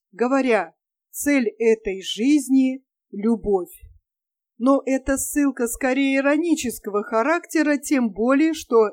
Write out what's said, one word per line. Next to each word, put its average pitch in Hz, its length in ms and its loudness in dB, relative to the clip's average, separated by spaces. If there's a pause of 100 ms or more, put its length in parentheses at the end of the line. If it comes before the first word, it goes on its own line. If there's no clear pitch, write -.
(120)
говоря: 233 640 0 (340)
цель 277 380 0 (100)
этой 220 460 -2
жизни — 262 800 2 (280)
любовь». 196 640 -2 (840)
Но 269 260 2
эта 269 320 -2
ссылка 269 500 -2
скорее 269 500 0
иронического 277 840 -2
характера, 302 760 0
тем 254 340 0
более 269 420 2
что 226 400 2